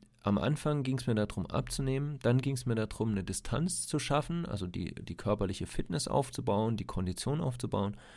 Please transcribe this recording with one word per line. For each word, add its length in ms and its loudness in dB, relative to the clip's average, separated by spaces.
am 160 4
Anfang 440 2
ging's 240 0
mir 80 2
darum 300 0
abzunehmen, 760 -2
dann 160 6
ging's 260 0
mir 100 0
darum, 360 0
eine 120 2
Distanz 640 -2
zu 120 0
schaffen, 480 0
also 200 -4
die, 280 -4
die 220 -8
körperliche 500 0
Fitness 420 -2
aufzubauen, 720 2
die 80 -6
Kondition 560 -2
aufzubauen. 560 -2